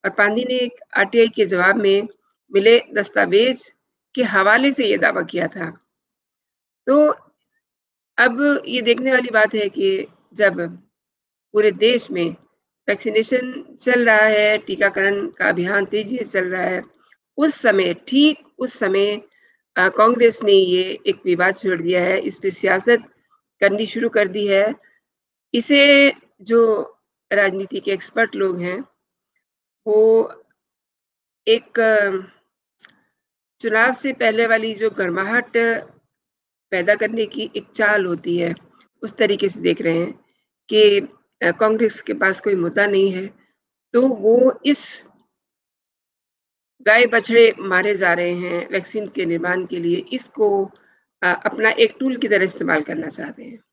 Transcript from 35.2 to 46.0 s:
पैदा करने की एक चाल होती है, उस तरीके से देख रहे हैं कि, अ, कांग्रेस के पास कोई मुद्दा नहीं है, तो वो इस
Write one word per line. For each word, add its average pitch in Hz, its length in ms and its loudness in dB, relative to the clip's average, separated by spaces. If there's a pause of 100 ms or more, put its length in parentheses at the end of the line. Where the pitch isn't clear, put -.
पैदा 190 240 0
करने 220 320 -4
की - 300 -10
एक - 180 -12
चाल 208 300 0
होती 175 340 -4
है, 170 160 -4 (480)
उस - 140 -12
तरीके 202 320 0
से - 120 -8
देख 170 220 -2
रहे 165 160 -2
हैं - 260 -8 (440)
कि, 208 320 4 (420)
अ, 170 80 0 (100)
कांग्रेस 220 400 0
के - 120 -10
पास 190 280 -4
कोई 202 140 -2
मुद्दा 180 320 -2
नहीं 196 260 0
है, 185 140 -8 (680)
तो 247 160 2
वो 240 580 2
इस - 380 -2 (1800)